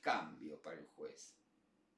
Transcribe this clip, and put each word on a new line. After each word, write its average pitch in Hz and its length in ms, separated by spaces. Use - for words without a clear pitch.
cambio 80 600
para 82 180
el 73 80
juez. - 480